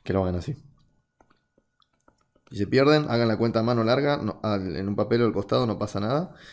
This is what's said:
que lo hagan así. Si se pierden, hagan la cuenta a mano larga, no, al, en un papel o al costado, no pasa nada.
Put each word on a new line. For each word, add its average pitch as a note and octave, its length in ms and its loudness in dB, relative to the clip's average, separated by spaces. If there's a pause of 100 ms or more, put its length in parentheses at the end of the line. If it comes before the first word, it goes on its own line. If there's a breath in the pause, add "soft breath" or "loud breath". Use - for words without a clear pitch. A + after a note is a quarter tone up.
que - 120 -6
lo F#2+ 100 2
hagan F2+ 120 0
así. F2+ 200 -6 (1900)
Si - 80 -14
se G2 80 0
pierden, C#3+ 460 4
hagan A#2 160 2
la A2 100 2
cuenta A2+ 220 2
a A2 40 0
mano A#2 200 2
larga, C#3 340 2
no, G#2+ 240 -6
al, F#2+ 360 -4
en G2 100 -4
un G2+ 80 -4
papel A2 260 0
o A#2+ 40 2
al G#2+ 80 0
costado, B2 340 -2
no G#2 100 -2
pasa G#2 220 -6
nada. C3+ 340 -4 (200 loud breath)